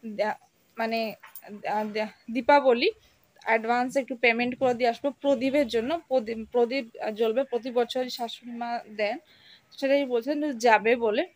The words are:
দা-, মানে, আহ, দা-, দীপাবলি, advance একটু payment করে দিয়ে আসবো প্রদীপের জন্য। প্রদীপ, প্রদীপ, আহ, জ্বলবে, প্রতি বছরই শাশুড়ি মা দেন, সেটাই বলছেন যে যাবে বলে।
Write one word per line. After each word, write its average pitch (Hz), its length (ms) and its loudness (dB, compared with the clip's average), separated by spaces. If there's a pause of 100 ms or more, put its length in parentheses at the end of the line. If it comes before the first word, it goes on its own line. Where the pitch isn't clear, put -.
দা-, 214 280 -4 (440)
মানে, 226 360 -4 (520)
আহ, 208 180 -2
দা-, 214 480 -8
দীপাবলি, 269 580 4 (540)
advance 240 520 0
একটু 254 200 -4
payment 240 420 0
করে 254 160 2
দিয়ে 233 160 2
আসবো 277 200 -4
প্রদীপের 269 580 0
জন্য। 247 400 -2
প্রদীপ, 226 440 -2
প্রদীপ, 240 480 0
আহ, 220 100 -4
জ্বলবে, 226 340 0
প্রতি 240 260 -4
বছরই 240 400 -2
শাশুড়ি 240 420 -10
মা 233 280 -6 (160)
দেন, 214 220 -2 (600)
সেটাই 277 240 4
বলছেন 254 360 -2
যে 294 180 -4
যাবে 226 380 6
বলে। 233 400 0